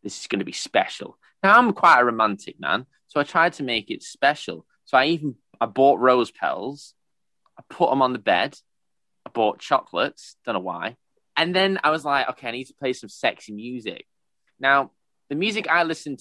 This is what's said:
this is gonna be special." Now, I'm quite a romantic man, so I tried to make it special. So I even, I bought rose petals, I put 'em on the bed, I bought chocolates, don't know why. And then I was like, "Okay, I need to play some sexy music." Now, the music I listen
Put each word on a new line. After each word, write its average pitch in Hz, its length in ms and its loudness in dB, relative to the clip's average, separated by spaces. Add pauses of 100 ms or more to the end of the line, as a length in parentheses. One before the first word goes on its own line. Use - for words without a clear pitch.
this - 200 -12
is - 60 -16
gonna 98 180 -4
be 90 80 -12
special." - 640 -4 (240)
Now, 202 140 8
I'm 240 160 4
quite 160 260 6
a 123 60 6
romantic 110 540 -2
man, 92 260 -4 (220)
so - 120 -4
I 143 40 0
tried 170 300 0
to 151 100 -10
make 117 280 -4
it - 100 -8
special. - 640 -4 (200)
So - 120 2
I 131 100 4
even, 151 280 -2 (240)
I 117 60 2
bought 127 340 4
rose 127 320 4
petals, 95 640 -8 (640)
I - 100 -20
put - 220 0
'em 135 100 2
on 127 120 2
the 120 60 -6
bed, 101 380 0 (680)
I - 60 -16
bought 110 280 0
chocolates, - 840 -4
don't 117 100 -4
know 92 60 -2
why. 90 340 -8 (400)
And 165 180 0
then 190 300 0
I 147 80 4
was 156 140 -4
like, 139 240 0
"Okay, 127 180 -10
I 117 40 -6
need 127 160 -10
to - 60 -20
play 127 200 -4
some 113 160 -12
sexy - 420 -6
music." 110 560 -12 (520)
Now, 139 320 2 (380)
the 143 60 -6
music 202 340 -4
I 170 140 2
listen 156 380 -6